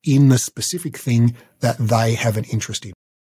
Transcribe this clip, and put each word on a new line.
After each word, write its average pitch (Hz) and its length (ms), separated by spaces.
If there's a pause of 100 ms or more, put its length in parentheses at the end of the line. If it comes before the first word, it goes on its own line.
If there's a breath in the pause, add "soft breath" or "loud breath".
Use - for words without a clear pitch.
in 139 240
the 131 100
specific - 600
thing 120 400 (240 loud breath)
that 117 160
they 113 380
have 110 200
an 107 100
interest - 400
in. 95 80 (380)